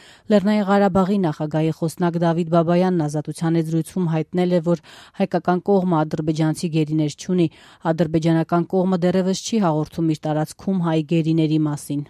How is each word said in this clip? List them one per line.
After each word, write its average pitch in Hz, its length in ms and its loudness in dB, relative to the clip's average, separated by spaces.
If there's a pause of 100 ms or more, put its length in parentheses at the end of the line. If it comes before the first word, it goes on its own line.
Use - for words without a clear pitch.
(320)
Լեռնային 208 380 2
Ղարաբաղի 196 560 2
նախագահի 156 500 -2
խոսնակ 170 500 -2
Դավիթ 165 300 0
Բաբայանն 175 500 2
Ազատության 156 540 -2
հետ 160 120 -2
զրույցում 165 440 -2
հայտնել 180 400 0
է, 180 100 4
որ 175 180 -2 (360)
հայկական 180 460 0
կողմը 185 300 2 (100)
ադրբեջանցի 156 680 -2
գերիներ 156 440 0
չունի։ 180 280 0 (380)
Ադրբեջանական 165 880 0
կողմը 185 340 0
դեռևս 185 400 0
չի 233 160 -2
հաղորդում 156 540 0
իր - 100 -12
տարածքում 156 600 -2
հայ 160 140 0 (120)
գերիների 160 540 2
մասին։ 147 440 -6